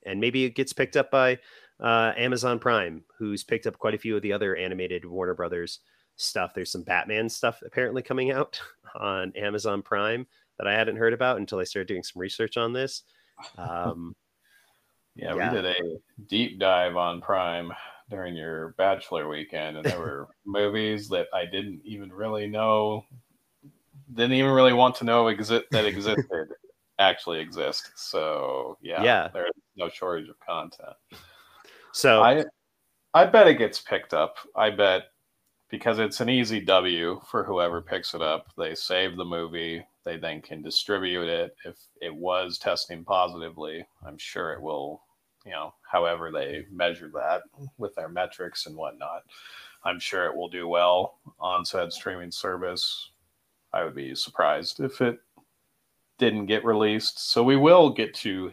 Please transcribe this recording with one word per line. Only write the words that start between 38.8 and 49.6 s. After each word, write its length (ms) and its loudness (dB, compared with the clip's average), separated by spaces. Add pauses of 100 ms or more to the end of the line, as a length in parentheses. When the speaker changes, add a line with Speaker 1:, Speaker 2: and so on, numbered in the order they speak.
Speaker 2:
the 80 -6
movie. 580 -6 (200)
They 140 -8
then 240 -10
can 200 -14
distribute 640 -4
it. 280 -4 (100)
If 120 -16 (220)
it 140 -10
was 440 -4
testing 460 -6
positively, 800 -4 (200)
I'm 140 -16
sure 340 -8
it 80 -12
will, 400 -8 (440)
you 60 -18
know, 220 -10 (180)
however 400 0
they 400 -8
measure 440 -4
that 260 -2 (360)
with 180 -8
their 140 -8
metrics 580 -8
and 80 -16
whatnot, 480 -10 (600)